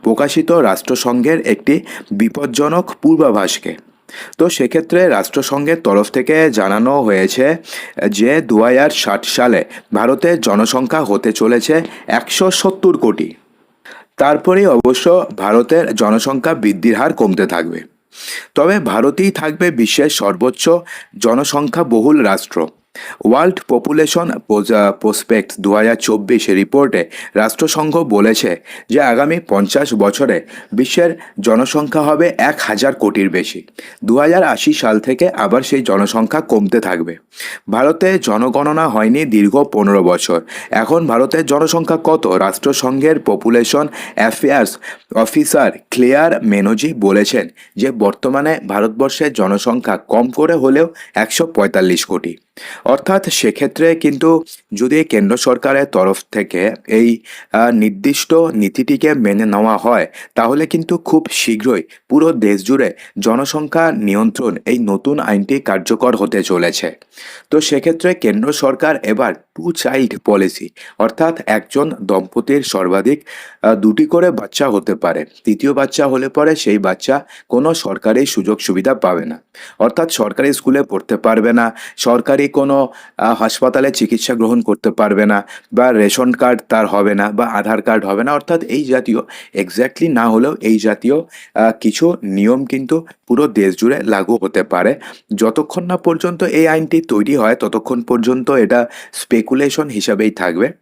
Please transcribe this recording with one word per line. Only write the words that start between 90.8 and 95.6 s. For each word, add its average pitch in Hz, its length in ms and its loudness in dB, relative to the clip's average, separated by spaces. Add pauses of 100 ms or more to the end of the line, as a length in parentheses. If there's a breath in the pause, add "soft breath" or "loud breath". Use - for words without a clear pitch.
আহ, - 520 -2 (100)
কিছু 165 420 0
নিয়ম 104 420 0
কিন্তু 135 400 -4 (220 loud breath)
পুরো 143 200 2
দেশ 98 280 0
জুড়ে 123 280 0
লাগু 101 380 0
হতে 92 220 -2
পারে। 92 320 0 (400 loud breath)
যতক্ষণ 113 480 -2